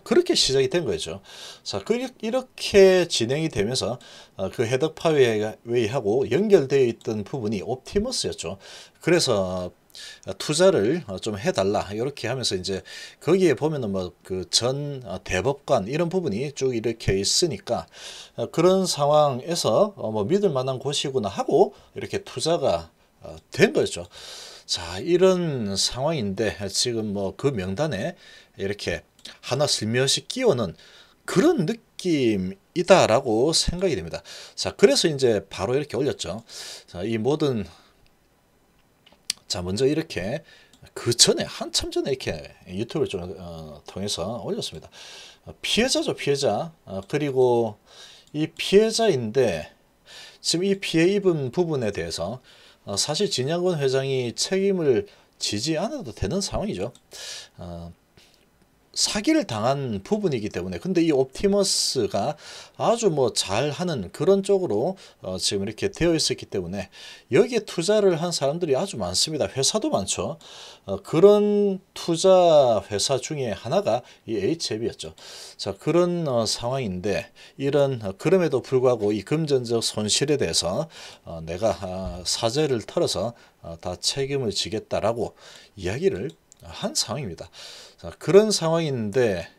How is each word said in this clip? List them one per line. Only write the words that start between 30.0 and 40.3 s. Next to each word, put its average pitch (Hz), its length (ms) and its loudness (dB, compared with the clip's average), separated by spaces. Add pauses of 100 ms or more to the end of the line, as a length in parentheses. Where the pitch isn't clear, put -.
끼워는 135 480 0 (480)
그런 247 420 2
느낌이다라고 127 1900 2
생각이 175 440 0
됩니다. 85 260 -8 (320)
자, - 220 -4
그래서 233 320 4
이제 131 420 2
바로 123 240 -2
이렇게 139 220 -4
올렸죠. 107 480 -4 (420)
자, 87 160 -12
이 113 160 -2
모든, 131 480 0 (1800)
자, 98 120 -6
먼저 98 260 0
이렇게 151 580 -4 (500)